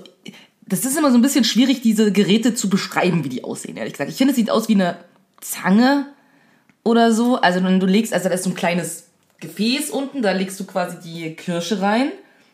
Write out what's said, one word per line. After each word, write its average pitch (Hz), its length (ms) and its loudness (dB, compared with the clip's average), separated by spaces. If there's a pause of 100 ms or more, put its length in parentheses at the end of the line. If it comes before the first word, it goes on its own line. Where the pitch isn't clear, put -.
(680)
Das 175 180 -2
ist 269 120 -2
immer 294 140 4
so 247 80 6
ein 226 40 6
bisschen 277 220 4
schwierig, 254 380 2
diese 214 300 4
Geräte 214 420 2
zu 208 160 -4
beschreiben, 170 540 0
wie 135 40 -6
die 123 160 -8
aussehen, - 320 -12
ehrlich 110 180 -8
gesagt. - 160 -6
Ich - 80 -12
finde, 269 140 4
es 277 40 -6
sieht 226 140 0
aus 226 180 0
wie 226 60 2
eine 180 240 0 (420)
Zange 247 680 0 (800)
oder 233 280 4
so. 240 280 2
Also, 180 240 2
wenn 185 160 2
du 190 60 0
legst, 214 260 2
also, 185 160 -2
da 170 60 -2
ist 180 100 -4
so 185 60 -2
ein - 60 -4
kleines 175 500 -4 (340)
Gefäß 233 500 -4
unten, 269 320 -6
da 190 100 0
legst 190 280 -4
du 190 40 -10
quasi 175 380 -6
die 165 320 -12
Kirsche 175 460 -4
rein. 226 320 0 (420)